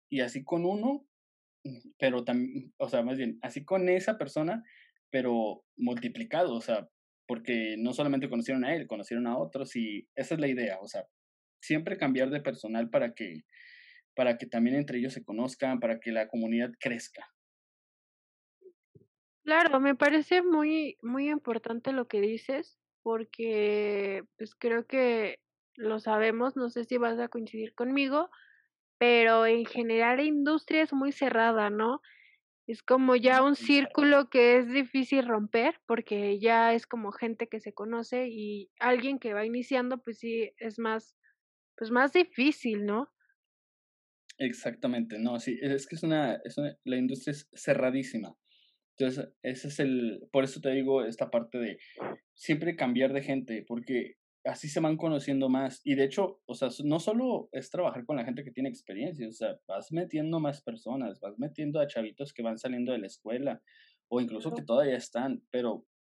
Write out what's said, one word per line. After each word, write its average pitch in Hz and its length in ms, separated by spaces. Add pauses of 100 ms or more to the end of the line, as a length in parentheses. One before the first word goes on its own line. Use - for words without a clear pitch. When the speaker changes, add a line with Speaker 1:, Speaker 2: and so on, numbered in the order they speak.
(100)
Speaker 1:
y 135 100
así 123 240
con 170 200
uno, 220 420 (580)
mm, 131 340
pero 127 260
tam-, 127 540
o 135 100
sea, 123 140
más 127 160
bien, 113 240
así 131 220
con 185 240
esa 185 300
persona, 160 460 (460)
pero 117 540 (120)
multiplicado, 120 800
o 117 60
sea, 107 260 (400)
porque 113 500
no 117 160
solamente 139 360
conocieron 123 340
a 147 120
él, 147 120
conocieron 117 400
a 123 100
otros - 380
y 107 400
esa 135 180
es 156 60
la 143 80
idea, 113 340
o 104 60
sea, 95 180 (560)
siempre 160 360
cambiar 131 320
de 147 120
personal 113 480
para 123 240
que, 85 280 (720)
para 120 220
que - 80
también 120 300
entre 143 220
ellos 131 160
se - 100
conozcan, 127 560
para 113 200
que 117 120
la 110 160
comunidad 117 520
crezca. - 460 (2250)
Speaker 2:
Claro, 311 360
me 277 160
parece 302 460
muy, 311 600
muy 262 260
importante 233 640
lo 254 140
que 214 140
dices, 226 580 (240)
porque, 208 1200 (160)
pues, 220 160
creo 233 320
que 233 540 (340)
lo 220 240
sabemos, 220 580
no 247 140
sé 240 140
si 254 120
vas 233 220
a 240 100
coincidir 220 460
conmigo, 277 560 (680)
pero 226 480
en 226 200
general 233 520
la 285 60
industria 302 580
es 302 100
muy 277 200
cerrada, 226 580
¿no? 220 320 (640)
Es 226 140
como 254 340
ya 254 260
un 285 160
Speaker 1:
Exacto. 285 480
Speaker 2:
círculo 285 240
que 247 280
es 240 140
difícil 262 560
romper, 226 580
porque 208 540
ya 226 340
es 226 120
como 214 260
gente 226 360
que 220 120
se 208 140
conoce 233 540
y 208 420 (100)
alguien 247 400
que 214 140
va 208 120
iniciando, 247 560
pues 226 180
sí, 226 380
es 226 200
más, 220 380 (600)
pues, 220 160
más 269 200
difícil, 254 720
¿no? 220 240 (1300)
Speaker 1:
Exactamente, 117 800
no, 117 200
sí, 123 220
es 139 260
que - 80
es 160 80
una, 151 420
es - 140
una, - 260
la 127 120
industria 143 360
es - 220
cerradísima. 127 800 (640)
Entonces, 131 340 (100)
ese 127 260
es 143 120
el, 123 520
por 135 120
eso 135 160
te 143 120
digo 135 320
esta 117 260
parte 117 280
de 110 200 (560)
siempre 165 420
cambiar 131 360
de 135 100
gente, 127 460
porque 120 480 (280)
así 131 240
se 160 120
van 156 180
conociendo 139 520
más. 131 340
Y 139 120
de 135 80
hecho, - 420
o 120 80
sea, 127 140
s-, 139 180
no 156 140
solo 233 520
es 139 180
trabajar 123 360
con 151 100
la 117 80
gente 123 200
que 120 80
tiene 131 180
experiencia, 113 580
o 110 40
sea, - 360
vas 98 240
metiendo 160 480
más 147 220
personas, 117 580
vas 101 180
metiendo 147 420
a 143 80
chavitos 117 460
que 123 80
van 113 160
saliendo 123 340
de 120 60
la 95 100
escuela, 120 540 (460)
o - 120
incluso 123 340
que 151 80
Speaker 2:
Claro. - 20
Speaker 1:
todavía 131 320
están, 123 540
pero 120 360 (240)